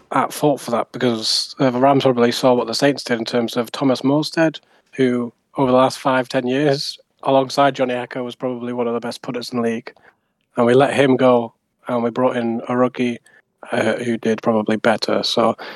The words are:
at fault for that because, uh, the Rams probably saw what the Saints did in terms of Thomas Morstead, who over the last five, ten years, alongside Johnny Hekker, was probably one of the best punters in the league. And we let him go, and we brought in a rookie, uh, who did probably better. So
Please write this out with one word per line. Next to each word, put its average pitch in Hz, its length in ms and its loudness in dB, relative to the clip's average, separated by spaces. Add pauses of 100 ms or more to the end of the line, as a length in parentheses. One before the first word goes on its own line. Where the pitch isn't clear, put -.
(120)
at 127 200 0
fault 143 280 0
for - 100 -10
that 117 220 -4
because, 117 680 -2
uh, 135 120 2
the 120 80 -4
Rams 135 260 4
probably 120 280 4
saw 127 220 2
what 117 120 0
the 113 80 -6
Saints 139 300 0
did 120 140 -2
in 113 80 -4
terms 117 300 -2
of 117 160 -6
Thomas 131 280 0
Morstead, - 600 0 (340)
who 123 360 0 (260)
over 135 140 2
the 127 60 4
last 127 220 2
five, 131 300 -2
ten 127 180 -2
years, 139 520 -2 (240)
alongside 135 520 2
Johnny 131 180 0
Hekker, 123 320 -6
was 120 100 -10
probably 123 380 -6
one 120 160 -2
of 117 60 -2
the 120 60 -4
best 120 200 -10
punters 123 300 -8
in 123 100 -4
the 117 80 0
league. 113 240 -6 (640)
And 120 80 2
we 120 80 4
let 131 220 4
him 131 220 4
go, 123 360 4 (360)
and 120 140 -2
we 117 80 0
brought 127 260 0
in 117 320 -2
a 123 80 -2
rookie, 123 420 0 (520)
uh, 110 240 0
who 120 240 -4
did 110 240 -2
probably 110 340 0
better. 107 460 0
So 113 340 0 (200)